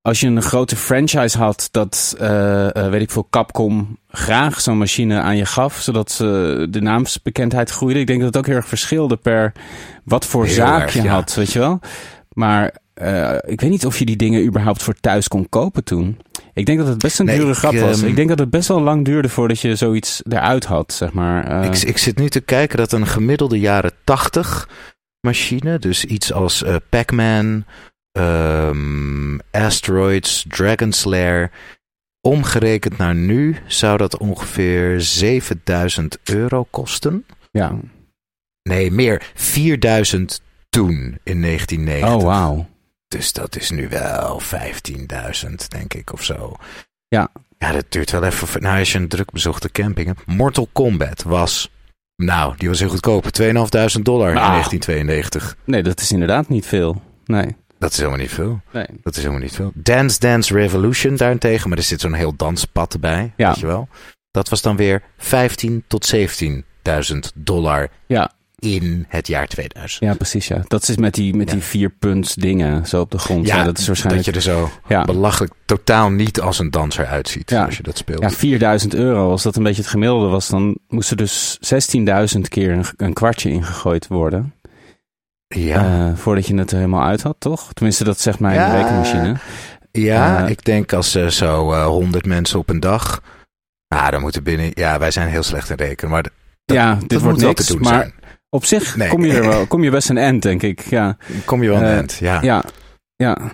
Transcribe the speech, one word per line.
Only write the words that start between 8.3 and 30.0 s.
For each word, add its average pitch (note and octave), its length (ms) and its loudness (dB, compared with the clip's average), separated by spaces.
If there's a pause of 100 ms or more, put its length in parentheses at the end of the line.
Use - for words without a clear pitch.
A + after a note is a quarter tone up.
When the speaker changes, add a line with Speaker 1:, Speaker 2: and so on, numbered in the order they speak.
Speaker 1:
ook C3 80 0
heel C3+ 100 0
erg A#2+ 120 -2
verschilde C3+ 500 0
per A2 340 2 (520)
wat - 220 0
voor A#2 200 2
Speaker 2:
Heel F2+ 80 0
Speaker 1:
zaak C3+ 280 4
Speaker 2:
erg, D3 120 -2
Speaker 1:
je A#2+ 80 2
Speaker 2:
ja. G#2 120 4
Speaker 1:
had, F#2 200 0
weet G2+ 200 0
je B2 60 0
wel. E3 200 2 (540)
Maar, G#2 400 2 (200)
eh, E2 400 -2 (120)
ik - 160 -6
weet C#3 80 2
niet F#3 160 0
of B2+ 140 -2
je C3 60 2
die A2+ 100 0
dingen A2 300 2
überhaupt G#2+ 380 0
voor A2 160 -2
thuis G#2 280 2
kon F#2+ 220 -2
kopen C#3 340 0
toen. F2+ 340 -2 (360)
Ik G2+ 120 -2
denk D3+ 140 4
dat D3 80 2
het A#2+ 100 0
best D3+ 220 0
een G3 60 4
Speaker 2:
Nee, C#3+ 120 4
Speaker 1:
dure D3 140 4
Speaker 2:
ik, B2 60 2
Speaker 1:
grap D3+ 180 2
was. A2 260 4
Speaker 2:
ehm, G#2+ 80 2
Speaker 1:
Ik B2+ 60 2
denk D#3 140 4
dat D#3 100 2
het C3 100 0
best E3+ 180 0
wel F3+ 140 2
lang D3 240 2
duurde C#3 240 2
voordat A2+ 300 0
je A2+ 160 0
zoiets A2 540 0
eruit A#2+ 360 2
had, D#2+ 280 -2
zeg E2+ 200 -4
maar. F2 340 0
Eh, E2+ 180 0
Speaker 2:
Ik, F#2 160 0
ik G2 160 -2
zit A2+ 200 0
nu C#3 120 2
te C3 120 0
kijken C3+ 360 0
dat A#2 140 0
een G#2+ 160 0
gemiddelde A#2+ 520 2
jaren G2+ 320 2 (120)
tachtig - 680 0 (500)
machine, C3 600 -2
dus F#2 260 -2
iets G#2 280 -4
als, F#2 300 0
eh, F2+ 120 0 (140)
Pac-Man, A2 760 0 (460)
ehm, D2 1300 0 (140)
Asteroids, G2 960 0